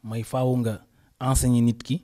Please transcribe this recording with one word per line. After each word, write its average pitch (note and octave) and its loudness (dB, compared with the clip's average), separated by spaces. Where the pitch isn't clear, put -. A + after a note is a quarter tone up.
Mooy A2+ -6
faaw B2+ -2
nga A2+ -2
enseigner B2+ 2
nit A#2 0
ki - -4